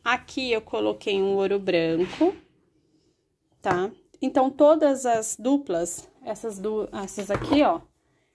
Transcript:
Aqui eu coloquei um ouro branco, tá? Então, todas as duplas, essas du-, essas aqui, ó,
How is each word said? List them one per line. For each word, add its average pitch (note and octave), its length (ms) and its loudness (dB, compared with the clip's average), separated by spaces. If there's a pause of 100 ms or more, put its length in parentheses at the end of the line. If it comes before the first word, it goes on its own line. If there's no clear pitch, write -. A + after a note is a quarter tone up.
Aqui B3 480 -2
eu A3 80 0
coloquei G#3+ 600 -2
um G3 160 0
ouro G3 220 0
branco, F3+ 760 0 (1300)
tá? F#3+ 280 0 (300)
Então, C4 300 2
todas D4 540 4
as A3+ 320 -2
duplas, G#3+ 720 -2 (140)
essas G#3 360 -10
du-, G#3+ 340 -4
essas G3+ 380 -8
aqui, C#4+ 320 2
ó, F3+ 180 2 (540)